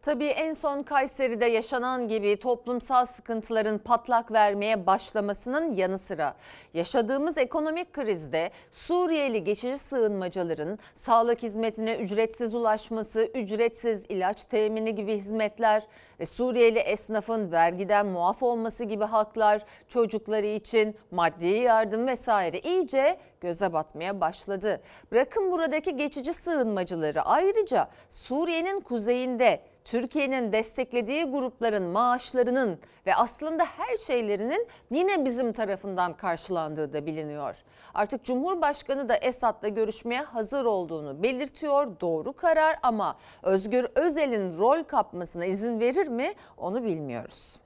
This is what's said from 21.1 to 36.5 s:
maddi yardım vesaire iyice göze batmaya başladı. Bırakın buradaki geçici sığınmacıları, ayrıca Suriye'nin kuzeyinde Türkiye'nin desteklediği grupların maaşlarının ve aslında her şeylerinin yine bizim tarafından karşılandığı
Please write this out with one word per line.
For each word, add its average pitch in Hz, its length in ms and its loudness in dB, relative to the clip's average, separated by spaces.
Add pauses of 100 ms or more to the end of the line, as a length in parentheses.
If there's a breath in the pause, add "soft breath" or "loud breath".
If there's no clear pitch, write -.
maddi 170 360 0
yardım 220 600 4
vesaire 202 540 0
iyice 320 580 2 (220 loud breath)
göze 175 320 -2
batmaya 165 480 -4
başladı. 185 600 -2 (320 loud breath)
Bırakın 359 400 2
buradaki 320 440 0
geçici 285 360 -4
sığınmacıları, 185 880 0
ayrıca 359 680 2 (200 loud breath)
Suriye'nin 339 720 -2
kuzeyinde 240 840 0 (220 soft breath)
Türkiye'nin 254 680 -2
desteklediği 240 720 0
grupların 233 580 -2
maaşlarının 247 960 0 (280 loud breath)
ve 190 80 2
aslında 311 500 2
her 440 320 -6
şeylerinin 247 720 -2 (220 loud breath)
yine 349 340 2
bizim 240 280 0
tarafından 190 640 -2
karşılandığı 156 760 -4